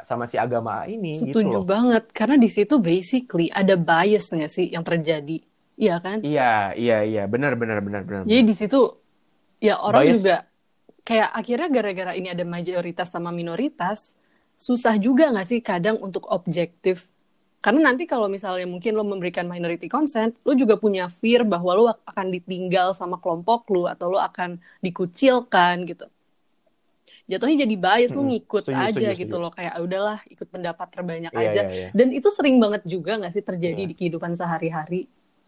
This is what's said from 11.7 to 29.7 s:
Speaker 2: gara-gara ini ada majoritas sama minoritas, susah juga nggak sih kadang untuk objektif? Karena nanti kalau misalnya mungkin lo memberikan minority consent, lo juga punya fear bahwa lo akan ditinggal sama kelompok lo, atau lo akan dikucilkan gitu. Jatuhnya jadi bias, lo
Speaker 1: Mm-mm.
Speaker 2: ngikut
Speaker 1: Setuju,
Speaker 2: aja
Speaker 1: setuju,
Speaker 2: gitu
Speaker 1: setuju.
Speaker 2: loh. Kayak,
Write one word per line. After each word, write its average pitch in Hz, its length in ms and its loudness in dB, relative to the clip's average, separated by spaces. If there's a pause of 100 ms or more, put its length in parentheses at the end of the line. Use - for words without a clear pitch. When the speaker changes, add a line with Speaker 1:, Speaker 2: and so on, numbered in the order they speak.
Speaker 2:
gara-gara 196 420 -2
ini 185 160 -6
ada 175 160 -6
majoritas 175 640 -6
sama 170 240 -8
minoritas, 175 800 -6 (460)
susah 233 420 0
juga 262 320 4
nggak 190 160 -2
sih 240 160 0
kadang 202 320 0
untuk 190 320 -8
objektif? 180 800 -2 (540)
Karena 285 260 4
nanti 254 140 0
kalau 247 240 -2
misalnya 185 400 -6
mungkin 180 240 -4
lo 214 160 -2
memberikan 180 400 -4
minority 175 400 -6
consent, 233 560 -2
lo 254 80 0
juga 247 240 4
punya 196 320 0
fear 226 400 2
bahwa 180 260 0
lo 214 100 6 (200)
akan 196 240 -6
ditinggal 185 640 -2
sama 180 320 -6
kelompok 185 480 -2
lo, 180 160 0
atau 180 240 -6
lo 190 80 0
akan 175 400 -4 (240)
dikucilkan 180 1040 2
gitu. 170 180 -14 (1200)
Jatuhnya 277 400 0
jadi 220 160 2
bias, 220 320 4
lo 285 80 -4
Speaker 1:
Mm-mm. 277 100 0
Speaker 2:
ngikut 220 380 -2
Speaker 1:
Setuju, 135 160 0
Speaker 2:
aja 214 80 0
Speaker 1:
setuju, 175 240 0
Speaker 2:
gitu 180 240 -6
Speaker 1:
setuju. - 20 -4
Speaker 2:
loh. 165 140 -6
Kayak, 175 180 -8